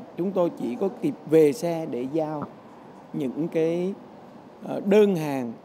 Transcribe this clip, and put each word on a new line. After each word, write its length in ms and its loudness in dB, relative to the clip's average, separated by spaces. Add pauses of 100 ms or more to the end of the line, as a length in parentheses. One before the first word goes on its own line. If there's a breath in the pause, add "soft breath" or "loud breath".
(180)
chúng 140 -2
tôi 180 2 (100)
chỉ 200 -4
có 100 0 (120)
kịp 120 -2 (160)
về 240 8
xe 380 -4
để 220 -4
giao 300 -2 (720)
những 340 -4
cái, 460 -2 (720)
ờ, 220 -6
đơn 300 6
hàng 380 -2 (120)